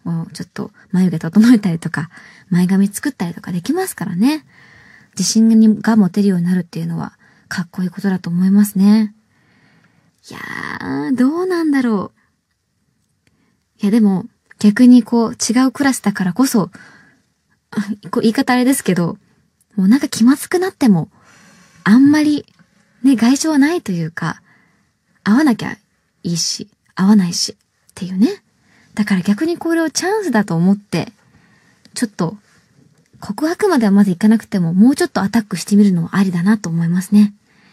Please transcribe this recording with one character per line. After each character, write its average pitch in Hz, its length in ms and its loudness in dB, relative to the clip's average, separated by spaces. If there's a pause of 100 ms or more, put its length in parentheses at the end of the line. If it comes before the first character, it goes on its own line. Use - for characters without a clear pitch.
も 165 260 -6
う - 40 -20
ち - 100 -14
ょ - 20 -10
っ - 80 -18
と - 180 -10 (220)
眉 180 180 2
毛 160 80 -4
整 214 360 4
え 220 40 4
た 202 120 0
り 165 80 -4
と 165 120 -8
か、 160 200 -8 (400)
前 180 160 2
髪 196 220 2
作 233 200 -6
っ 277 40 -4
た - 140 -10
り 170 80 -10
と - 60 -16
か - 120 -12
で 175 100 -6
き 262 100 -6
ま 370 140 -2
す - 100 -14
か 170 80 -8
ら 170 120 -8
ね。 277 280 0 (720)
自 190 60 -6
信 220 580 4
が 226 160 0
持 196 120 4
て 202 140 -2
る 202 60 2
よ 190 80 0
う - 40 -2
に 170 40 -2
な 180 100 0
る 180 60 -2
っ 170 40 -8
て - 140 -14
い 165 40 -8
う 165 40 -8
の 165 120 -8
は、 - 180 -12 (320)
か - 140 -8
っ 165 80 -10
こ 185 120 -8
い 185 40 -4
い 175 40 -6
こ 185 100 -16
と 202 100 -2
だ 185 80 -2
と 175 120 -8
思 175 140 0
い 190 60 2
ま 208 140 4
す 202 120 -6
ね。 208 380 4 (1120)
い - 40 -20
や - 80 -18 (720)
ー、 254 60 0
ど 285 260 0
う 370 40 -2
な 339 160 -2
ん 311 80 0
だ 277 120 0
ろ 220 280 -2 (1700)
う。 - 40 -8
い - 20 -6
や、 196 60 2
で 226 100 2
も、 196 260 0 (320)
逆 208 280 4
に 247 160 8
こ 233 260 0
う、 247 40 -8
違 240 320 -2
う 262 60 0
ク 277 140 -6
ラ 269 80 0
ス - 80 -8
だ 202 120 -2
か 190 120 -4
ら 180 80 -2
こ 262 140 0
そ、 208 240 -2 (1400)
こ - 80 -4
う、 - 40 -2
言 226 80 2
い - 20 -6
方 254 220 -2
あ - 20 0
れ 247 80 0
で 262 80 2
す 262 100 -2
け 180 120 0
ど、 170 240 -4 (580)
も 190 80 0
う 190 40 2
な 247 100 4
ん - 20 -2
か 311 80 -6
気 - 160 0
ま 262 120 4
ず - 120 -14
く 359 100 -2
な 370 120 -2
っ - 20 -20
て 269 160 0
も、 175 220 2 (720)
あ 202 120 4
ん 277 140 6
ま 302 120 2
り、 294 240 -2 (560)
ね、 262 140 4
害 226 160 2
虫 285 160 0
は 311 100 2
な 294 160 4
い 349 80 -4
と 196 100 -6
い 170 100 -4
う 160 80 -6
か、 - 320 -8 (800)
会 208 120 2
わ 302 100 2
な 254 100 2
き - 100 -8
ゃ - 140 -10 (440)
い 170 100 -6
い 170 60 -4
し、 - 300 -8 (260)
会 190 120 0
わ 214 100 6
な 185 120 2
い 170 60 -6
し、 - 180 -6
っ - 40 -20 (380)
て 180 120 -12
い 180 40 -10
う 185 80 -6
ね。 359 240 0 (520)
だ 208 100 -2
か 208 120 -2
ら 180 40 0
逆 202 240 -2
に 339 140 -4
こ 330 160 -4
れ 330 80 0
を 320 80 -2
チ - 160 -6
ャ - 20 -2
ン 427 160 -2
ス 330 60 -4
だ 214 140 0
と 175 120 -4
思 180 160 2
っ 208 40 2
て、 - 360 -8 (800)
ち - 120 -4
ょ 214 40 -6
っ - 20 -12
と、 180 280 -6 (840)
告 240 260 -8
白 359 220 -2
ま 330 100 2
で 226 80 0
は 196 60 2
ま 202 120 6
ず 202 60 0
い 170 60 -2
か 214 120 0
な 220 100 4
く - 60 -6
て - 140 -6
も、 170 140 -2
も 208 180 4
う 294 60 -2
ち 359 80 -2
ょ - 20 -4
っ - 40 -8
と 196 100 -4
ア 196 80 -2
タ 220 120 0
ッ - 20 -8
ク 196 140 -10
し - 80 -10
て 202 120 0
み 208 80 6
る 196 80 2
の 165 120 -2
は - 120 -6
あ 196 60 2
り 190 100 0
だ 175 100 -2
な 214 160 2
と 180 120 -10
思 165 140 -2
い 165 40 -2
ま 180 140 -2
す 208 120 -4
ね。 208 200 4 (380)